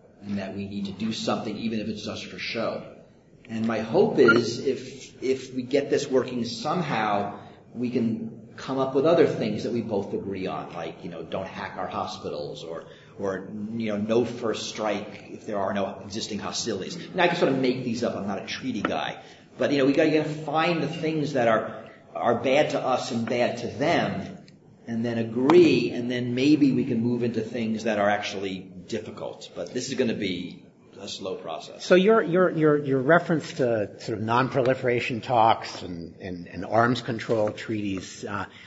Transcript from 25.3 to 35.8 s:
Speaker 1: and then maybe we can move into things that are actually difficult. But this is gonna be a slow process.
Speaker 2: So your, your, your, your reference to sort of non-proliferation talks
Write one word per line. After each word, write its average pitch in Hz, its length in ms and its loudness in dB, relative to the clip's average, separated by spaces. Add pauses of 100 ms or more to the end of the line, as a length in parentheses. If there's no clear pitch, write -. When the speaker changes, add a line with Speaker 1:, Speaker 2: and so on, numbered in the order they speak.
Speaker 1:
and 120 180 -4
then 123 240 -2
maybe 139 380 6
we 120 140 2
can 117 160 0
move 120 200 0
into 113 200 0
things 110 420 -4
that 107 160 0
are 101 100 4
actually 98 480 -2
difficult. 92 960 -10
But 90 200 -8
this 123 160 -4
is 139 40 -6
gonna 113 220 0
be 92 480 -6 (360)
a 101 80 -14
slow 95 280 -8
process. - 500 -10
Speaker 2:
So - 80 4
your, 196 300 8
your, 170 260 4
your, 151 340 4
your 135 160 2
reference 170 540 4
to 117 460 0
sort 113 180 -4
of 101 60 -4
non-proliferation 123 1000 2
talks 113 600 4